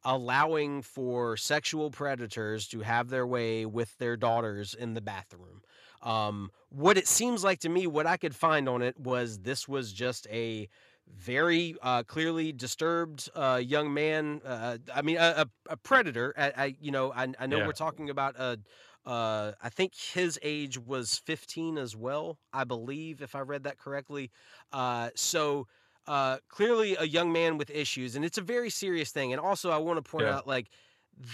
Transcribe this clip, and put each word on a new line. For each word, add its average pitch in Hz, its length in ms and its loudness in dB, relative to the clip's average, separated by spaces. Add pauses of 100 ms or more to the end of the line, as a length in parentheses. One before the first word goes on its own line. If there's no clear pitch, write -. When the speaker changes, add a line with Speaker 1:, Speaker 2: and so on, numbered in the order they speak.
Speaker 1:
allowing 143 760 2
for 120 560 -2
sexual 151 540 0
predators 113 760 -4
to 113 140 -8
have 120 280 0
their 127 160 0
way 113 400 0
with 110 320 -4
their 117 200 -2
daughters 110 560 0
in 117 200 -8
the 110 80 -6
bathroom. 95 600 -12 (400)
Um, 104 500 -2 (180)
what 170 280 6
it 185 100 4
seems 233 360 4
like 190 160 4
to 165 100 -2
me, 180 180 2
what 151 180 2
I 170 120 4
could 156 180 -4
find 151 320 4
on 123 140 2
it 127 180 0
was 123 400 -2
this 123 280 -4
was 131 260 -4
just 120 360 -4
a 113 380 -4 (400)
very, 160 760 2
uh, 123 220 2
clearly 160 480 0
disturbed, 160 840 -2
uh, 131 280 4
young 147 300 2
man. 151 520 0
Uh, 120 320 -4 (160)
I 139 80 0
mean, 160 160 2
a, 160 280 4
a, - 260 -10
a 156 60 -4
predator. 143 600 2
I, 143 160 2 (100)
I, 139 160 -2
you 147 120 -6
know, 135 220 0
I, 127 140 -2 (120)
I 131 60 -4
know 139 140 0
Speaker 2:
Yeah. 101 80 2
Speaker 1:
we're 147 60 -4
talking 156 360 -4
about 139 280 -2
a, 123 220 -2 (460)
uh, 110 460 -2 (100)
I 117 80 -8
think 185 260 0
his 180 460 -2
age 147 360 -4
was 123 400 -4
fifteen 160 600 -6
as 123 160 -4
well, 143 440 -6 (160)
I 135 100 0
believe, 135 580 -6
if 139 140 -10
I 139 60 -4
read 135 220 -6
that 139 140 -6
correctly. 139 540 -8 (400)
Uh, 123 420 0
so, 147 540 2 (400)
uh, 135 300 2 (120)
clearly 220 460 4
a 160 100 0
young 165 280 4
man 165 240 4
with 147 120 -4
issues, 131 460 -2
and 143 80 -2
it's 165 140 -2
a 202 40 -2
very 233 280 -2
serious 170 420 -2
thing. 131 220 -2
And 143 80 -2
also, 185 300 0
I 156 60 4
wanna 160 240 0
point 120 240 -2
Speaker 2:
Yeah. - 120 2
Speaker 1:
out, 135 100 -8
like, 127 220 -2 (640)